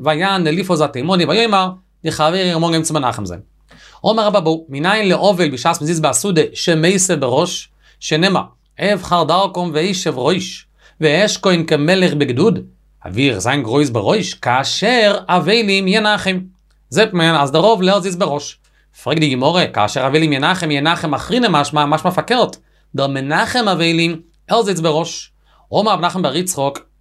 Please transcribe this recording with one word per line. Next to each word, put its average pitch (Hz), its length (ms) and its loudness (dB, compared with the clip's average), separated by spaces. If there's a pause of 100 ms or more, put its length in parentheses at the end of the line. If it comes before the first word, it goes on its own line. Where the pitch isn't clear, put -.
ויען 175 420 0
אליפז 175 340 0
התימני 156 440 0
ויאמר, 196 440 2 (360)
די 160 80 -4
חברים 175 460 0
מונגן 165 240 2
צו 156 120 -4
מנחם 120 320 -2
זיין. 87 140 -10 (640)
אמר 220 200 2
רבא 208 120 2
אבו, 160 300 0
מנין 185 400 0
לאבל 170 420 2
בשעס 143 320 -2
מזיז 160 180 -2
בסעודה, 180 420 0 (120)
שמייסר 175 600 0
בראש, 139 520 -2 (320)
שנאמר, 165 420 0 (380)
אבחר 180 440 0
דרכם 180 480 0
וישב 170 440 -2
ראש, 170 500 -2 (340)
ואשכון 165 680 2
כמלך 160 480 2
בגדוד, 143 440 2 (480)
אביר 110 340 0
זיין 135 220 0
גרויס 135 280 0
בראש, 117 440 -2
כאשר 202 800 0 (120)
אבלים 196 600 2
ינחם. 202 500 0 (500)
זאת 214 240 2
אומרת, 165 280 2
אז 139 120 0
דער 160 100 2
רב 208 200 4
לא 190 180 2
זיז 180 160 -6
בראש. 147 420 -4 (440)
פרעגט 151 180 0
די 147 140 2
גמרא, 147 320 2
כאשר 110 400 0
אבלים 151 260 2
ינחם, 160 380 0
ינחם 151 440 -2
אחרינא 233 340 -2
משמע, 147 380 0
משמע 151 240 0
פארקערט. 202 460 -2 (380)
דער 139 120 -2
מנחם 160 600 -2
אבלים, 165 520 0 (280)
ער 226 140 2
זיצט 190 200 -2
בראש. 165 500 -2 (420)
אמר 208 180 2
רב 185 80 0
נחמן 180 220 -2
בר 139 140 -2
יצחק, 139 420 -4 (220)